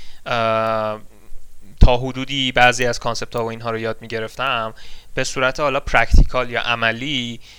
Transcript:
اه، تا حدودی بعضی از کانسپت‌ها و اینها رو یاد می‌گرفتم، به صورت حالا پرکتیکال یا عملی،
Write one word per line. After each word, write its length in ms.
اه، 760
تا 120
حدودی 540
بعضی 340
از 140
کانسپت‌ها 460
و 40
اینها 220
رو 80
یاد 220
می‌گرفتم، 720
به 80
صورت 360
حالا 200
پرکتیکال 720
یا 120
عملی، 800